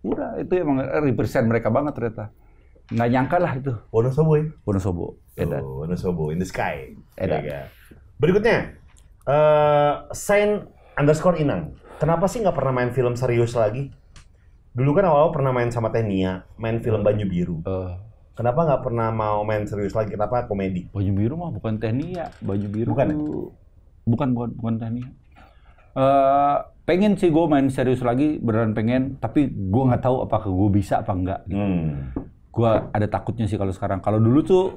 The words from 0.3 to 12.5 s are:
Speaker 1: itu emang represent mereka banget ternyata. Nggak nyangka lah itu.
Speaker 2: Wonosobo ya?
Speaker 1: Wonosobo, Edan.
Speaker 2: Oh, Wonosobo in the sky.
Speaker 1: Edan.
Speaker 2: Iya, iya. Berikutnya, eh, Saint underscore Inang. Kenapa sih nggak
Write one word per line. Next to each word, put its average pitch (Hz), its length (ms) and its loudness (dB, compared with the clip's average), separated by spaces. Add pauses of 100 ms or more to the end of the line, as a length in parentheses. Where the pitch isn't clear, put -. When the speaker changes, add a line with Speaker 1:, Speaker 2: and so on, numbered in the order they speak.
Speaker 1:
itu - 180 -4
emang 151 220 0 (220)
represent 135 460 0
mereka 113 240 2
banget 143 240 0
ternyata. 110 360 -8 (580)
Nggak 117 220 0
nyangka 131 300 2
lah 165 160 0
itu. 135 180 -4 (160)
Speaker 2:
Wonosobo 135 460 0
ya? 151 100 2 (160)
Speaker 1:
Wonosobo, 92 440 -2 (280)
Edan. 78 260 -2
Speaker 2:
Oh, 67 220 -8
Wonosobo 85 480 -2
in 80 80 -4
the 92 80 -2
sky. 85 480 -6 (220)
Speaker 1:
Edan. - 240 -2
Speaker 2:
Iya, 71 80 -8
iya. 71 140 -8 (540)
Berikutnya, 196 420 2 (680)
eh, 147 680 4 (180)
Saint 208 560 0 (260)
underscore 151 440 2
Inang. 107 360 -2 (240)
Kenapa 165 280 2
sih 190 140 -2
nggak 196 140 2